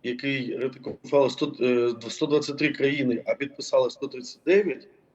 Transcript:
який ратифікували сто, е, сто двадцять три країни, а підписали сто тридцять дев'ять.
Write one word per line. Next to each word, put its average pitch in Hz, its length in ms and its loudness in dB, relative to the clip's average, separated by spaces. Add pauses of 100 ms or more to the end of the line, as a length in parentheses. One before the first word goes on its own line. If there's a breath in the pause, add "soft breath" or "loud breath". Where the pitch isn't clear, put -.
який 127 540 -4
ратифікували 131 720 0
сто, 147 320 -2
е, 120 320 2 (160)
сто - 160 -2
двадцять 143 320 0
три 151 120 2
країни, 139 560 0
а - 100 0
підписали 135 540 0
сто 139 180 -8
тридцять - 380 -12
дев'ять. 185 420 2 (280)